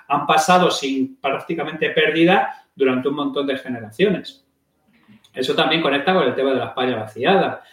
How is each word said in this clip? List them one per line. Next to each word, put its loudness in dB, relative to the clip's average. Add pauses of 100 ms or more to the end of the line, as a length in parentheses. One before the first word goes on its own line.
han -2
pasado 4
sin, -4
prácticamente -4
pérdida 2 (100)
durante 0
un -2
montón -2
de -2
generaciones. -4 (880)
Eso -2
también 2
conecta 0
con 2
el 0
tema 0
de 0
la -4
España -4
vaciada. -2 (100)